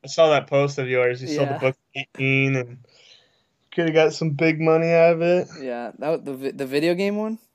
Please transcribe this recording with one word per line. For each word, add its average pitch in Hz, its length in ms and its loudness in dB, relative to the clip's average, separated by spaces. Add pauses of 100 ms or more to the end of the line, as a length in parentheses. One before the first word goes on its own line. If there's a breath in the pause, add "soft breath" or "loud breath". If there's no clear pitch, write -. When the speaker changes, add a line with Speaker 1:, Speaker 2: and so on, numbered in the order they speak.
Speaker 1:
I 143 40 -16
saw 160 200 4
that 147 180 2
post 143 320 0
of 131 100 -4
yours. 123 320 0
You 131 60 -10
sold 143 220 -2
the 135 60 -2
Speaker 2:
Yeah. - 40 -6
Speaker 1:
book 131 180 0 (200)
at 135 40 -8
eighteen 135 540 -2
and 127 240 -6 (960 soft breath)
coulda 165 200 -2
got 156 200 4
some 165 180 -2
big 156 300 0
money 160 320 2
out 170 220 6
of 165 80 -2
it. 175 260 0 (120)
Speaker 2:
Yeah, 120 380 -8
that 139 120 -6
was 160 120 -4
the 139 120 -10
vi-, 131 180 -6
the 135 140 -8
video 151 280 0
game 202 220 -2
one? 220 220 -6 (160)